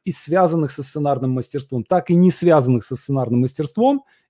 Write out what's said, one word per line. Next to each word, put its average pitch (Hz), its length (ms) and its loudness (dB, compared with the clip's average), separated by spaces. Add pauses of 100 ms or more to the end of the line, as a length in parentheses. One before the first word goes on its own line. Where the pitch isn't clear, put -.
из 175 180 -6
связанных 165 480 0
со 143 120 -10
сценарным 139 480 -2
мастерством, 127 520 -6
так 180 280 -2
и 170 40 4
не 180 160 6
связанных 131 540 2
со 131 100 -10
сценарным 123 460 -2
мастерством. 214 640 -2 (260)